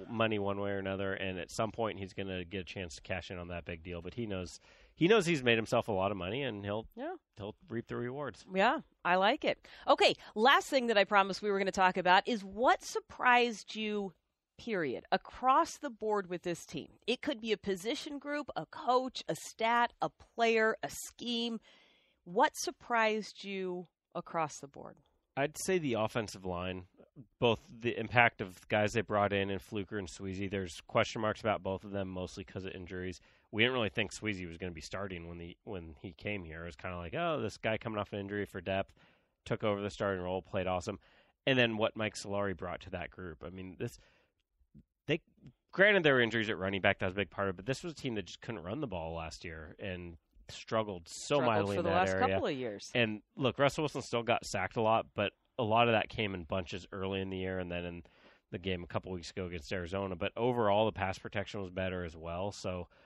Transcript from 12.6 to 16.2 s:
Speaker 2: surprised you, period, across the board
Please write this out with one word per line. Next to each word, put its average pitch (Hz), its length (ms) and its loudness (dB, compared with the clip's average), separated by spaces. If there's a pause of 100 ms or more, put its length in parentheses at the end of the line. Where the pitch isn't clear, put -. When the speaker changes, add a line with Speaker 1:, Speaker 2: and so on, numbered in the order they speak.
Speaker 2:
surprised 240 920 2
you, 214 380 -2 (420)
period, 160 560 -2
across 269 640 4
the 294 120 -6
board 208 400 -2